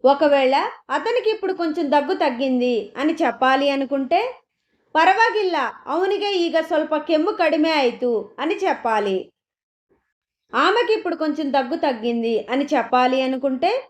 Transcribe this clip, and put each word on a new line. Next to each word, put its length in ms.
ఒకవేళ 520
అతనికి 420
ఇప్పుడు 220
కొంచెం 380
దగ్గు 220
తగ్గింది 600
అని 160
చెప్పాలి 560
అనుకుంటే, 520
"ಪರವಾಗಿಲ್ಲ, 600
ಅವನಿಗೆ 500
ಈಗ 240
ಸ್ವಲ್ಪ 360
ಕೆಮ್ಮು 360
ಕಡಿಮೆ 380
ಆಯ್ತು" 400
అని 160
చెప్పాలి. 640
ఆమెకి 400
ఇప్పుడు 220
కొంచెం 380
దగ్గు 240
తగ్గింది 580
అని 160
చెప్పాలి 560
అనుకుంటే 500